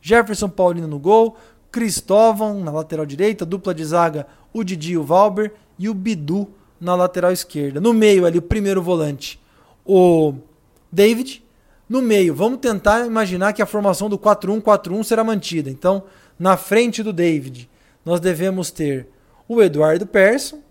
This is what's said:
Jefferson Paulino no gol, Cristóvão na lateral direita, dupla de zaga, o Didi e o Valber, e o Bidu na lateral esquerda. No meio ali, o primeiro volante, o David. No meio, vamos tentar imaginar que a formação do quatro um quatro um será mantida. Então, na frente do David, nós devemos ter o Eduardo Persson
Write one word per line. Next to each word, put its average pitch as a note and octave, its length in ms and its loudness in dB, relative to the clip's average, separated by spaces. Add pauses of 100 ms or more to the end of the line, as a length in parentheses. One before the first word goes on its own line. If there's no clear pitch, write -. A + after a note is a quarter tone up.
Jefferson G#3+ 480 0
Paulino F3 360 -2
no D3 140 -8
gol, A3 380 2 (340)
Cristóvão G#3+ 880 0
na D#3 100 -8
lateral D#3 340 -6
direita, F3 400 -4
dupla F3+ 280 -6
de D#3+ 120 -8
zaga, D#3 420 -2 (240)
o A3+ 100 -6
Didi F3+ 300 -6
e E3+ 60 -2
o D#3 60 -2
Valber, G3+ 500 2 (260)
e F#3+ 80 -6
o A3+ 60 -4
Bidu F#3+ 560 -6 (280)
na F3 160 -4
lateral F3+ 380 0
esquerda. C#3+ 480 -6
No A#3 140 2
meio G#3 320 6
ali, E3+ 120 2
o E3+ 40 0
primeiro G3 400 -2
volante, D#3+ 600 -4 (440)
o F3 480 4 (580)
David. A3 500 0 (460)
No B3+ 140 -2
meio, G3 340 2
vamos A#3+ 240 -2
tentar A3+ 460 0
imaginar G#3 480 -2
que A3 80 -4
a G3+ 40 2
formação G3+ 440 -2
do G3 80 -4
quatro G3+ 340 0
um A3 80 -2
quatro G#3 340 0
um A3 80 -4
será A3+ 220 0
mantida. E3+ 460 -4
Então, F#3+ 340 -2 (340)
na F#3 200 2
frente A3+ 440 0
do G#3+ 120 -6
David, C#3 560 -4 (340)
nós E3+ 160 -2
devemos F3+ 520 -2
ter C#3 360 -6 (400)
o A#3 140 2
Eduardo D#3 440 2
Persson A3+ 540 2 (120)